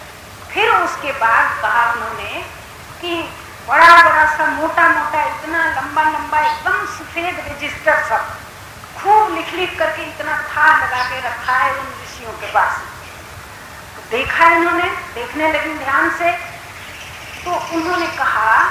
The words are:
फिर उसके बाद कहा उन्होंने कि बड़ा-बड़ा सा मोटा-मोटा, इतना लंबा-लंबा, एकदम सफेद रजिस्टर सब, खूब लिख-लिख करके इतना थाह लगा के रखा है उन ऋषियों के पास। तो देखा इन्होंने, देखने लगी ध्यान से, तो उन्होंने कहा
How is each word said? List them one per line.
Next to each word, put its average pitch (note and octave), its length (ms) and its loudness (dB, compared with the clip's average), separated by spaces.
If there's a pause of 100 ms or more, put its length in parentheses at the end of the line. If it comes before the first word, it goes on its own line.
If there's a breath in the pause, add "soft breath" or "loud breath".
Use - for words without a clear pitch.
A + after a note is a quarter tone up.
(520)
फिर A4+ 200 2
उसके E4+ 400 0
बाद - 500 2
कहा A#3 300 2
उन्होंने A3 540 -6 (560)
कि E4+ 200 -4 (460)
बड़ा-बड़ा D#4 720 8
सा D#4 80 0
मोटा-मोटा, D#4 760 2
इतना D#4+ 420 -2
लंबा-लंबा, D4+ 760 0
एकदम E4 460 0
सफेद E4+ 540 -8
रजिस्टर C#4+ 640 -2
सब, - 320 -2 (640)
खूब G#4 340 4
लिख-लिख E4+ 440 -4
करके D#4+ 220 0
इतना D#4 360 -6
थाह D4 480 4
लगा B3+ 240 -2
के C4 100 -6
रखा B3 340 -4
है C4 180 2
उन C4+ 160 -6
ऋषियों - 440 -12
के G3+ 200 -10
पास। F#3 260 2 (1160)
तो - 160 -18
देखा C4+ 340 2
इन्होंने, E4+ 440 4
देखने D4+ 600 -4
लगी D4+ 220 -2
ध्यान D4 360 0
से, E4+ 220 0 (1120)
तो F4+ 60 -6
उन्होंने E4+ 560 -2
कहा A3 640 2